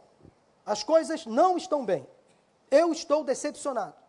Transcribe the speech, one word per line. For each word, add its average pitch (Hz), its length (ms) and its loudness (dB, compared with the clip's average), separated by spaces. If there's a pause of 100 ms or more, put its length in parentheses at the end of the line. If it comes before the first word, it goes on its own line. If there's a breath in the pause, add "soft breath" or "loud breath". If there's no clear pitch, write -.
(640)
"As 208 180 -4
coisas 311 420 2
não 320 320 2
estão 294 260 -4
bem. 170 240 -2 (640)
Eu 320 240 4
estou 294 300 -2
decepcionado." 247 720 -6 (140)